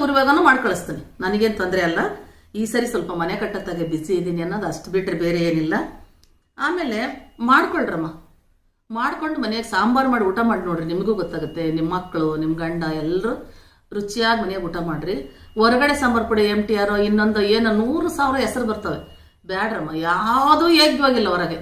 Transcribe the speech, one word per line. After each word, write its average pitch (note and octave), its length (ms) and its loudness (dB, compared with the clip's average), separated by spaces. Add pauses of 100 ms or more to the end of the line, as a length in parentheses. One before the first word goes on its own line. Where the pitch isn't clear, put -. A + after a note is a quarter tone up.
ಉರಿವಾಗನೂ C#4+ 400 4
ಮಾಡಿ C4 200 6
ಕಳಿಸ್ತೀನಿ, F3+ 400 -4 (160)
ನನಗೇನ್ G#3 380 0
ತೊಂದ್ರೆ F#3 240 0
ಅಲ್ಲ. E3+ 180 0 (560)
ಈ A3 100 -2
ಸರಿ A#3 220 0
ಸ್ವಲ್ಪ F3+ 240 -4
ಮನೆ E3+ 240 -4
ಕಟ್ಟತ್ತಾಗೆ F#3 480 -6
ಬ್ಯುಸಿ D#3 300 -2
ಇದ್ದೀನಿ E3+ 280 0
ಅನ್ನೋದು F#3+ 240 -4
ಅಷ್ಟು - 260 -8
ಬಿಟ್ರೆ F#3 260 0
ಬೇರೆ E3+ 200 0
ಏನಿಲ್ಲ. E3 360 0 (840)
ಆಮೇಲೆ C#4+ 420 -2 (400)
ಮಾಡ್ಕೊಳ್ರಮ್ಮ, B3+ 680 2 (840)
ಮಾಡ್ಕೊಂಡು D4+ 480 -4
ಮನೆಯಾಗ A3+ 240 -2
ಸಾಂಬಾರ್ A#3+ 440 2
ಮಾಡಿ A#3+ 160 2
ಊಟ F#3+ 200 2
ಮಾಡಿ G#3+ 180 2
ನೋಡ್ರಿ, E3 240 -2
ನಿಮಗೂ F#3+ 280 0
ಗೊತ್ತಾಗುತ್ತೆ. E3 580 -4
ನಿಮ್ D#3+ 180 0
ಮಕ್ಕಳು, E3 460 -2
ನಿಮ್ D#3+ 200 -2
ಗಂಡ E3 280 -4
ಎಲ್ರು E3 500 -2 (600)
ರುಚಿಯಾಗಿ A3+ 480 0
ಮನೆಯಾಗ F#3 220 -4
ಊಟ E3 140 -6
ಮಾಡ್ರಿ. E3 380 -4 (400)
ಹೊರಗಡೆ B3 400 4
ಸಾಂಬಾರ್ A#3 320 2
ಪುಡಿ G#3+ 180 2
ಎಂ G#3 180 2
ಟಿ G#3+ 120 0
ಆರ್ G3+ 240 2
ಇನ್ನೊಂದು G#3+ 420 2
ಏನೋ A3 320 4
ನೂರು C#4+ 360 0
ಸಾವಿರ C4+ 360 0
ಹೆಸರು A#3+ 200 -2
ಬರ್ತವೆ, G#3 340 -4 (480)
ಬ್ಯಾಡ್ರಮ್ಮ, F#3 480 -4
ಯಾವುದೂ A#3 720 2
ಯೋಗ್ಯವಾಗಿಲ್ಲ C4+ 640 4
ಹೊರಗೆ. E3+ 320 -2